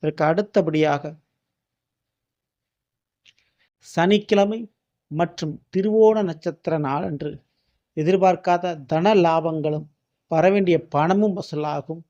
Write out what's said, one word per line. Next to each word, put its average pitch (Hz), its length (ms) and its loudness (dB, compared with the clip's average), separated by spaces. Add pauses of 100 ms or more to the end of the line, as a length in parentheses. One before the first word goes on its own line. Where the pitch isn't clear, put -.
இதற்கு 156 260 -4
அடுத்தபடியாக 156 800 0 (2750)
சனிக்கிழமை 208 680 2 (500)
மற்றும் 160 420 -6 (200)
திருவோண 214 560 4
நட்சத்திர 160 580 -6
நாளன்று 147 460 -6 (680)
எதிர்பார்க்காத 180 720 0 (180)
தன 175 220 4 (100)
லாபங்களும் 160 600 0 (480)
வரவேண்டிய 180 440 2 (160)
பணமும் 185 460 0
வசூலாகும். 151 680 -8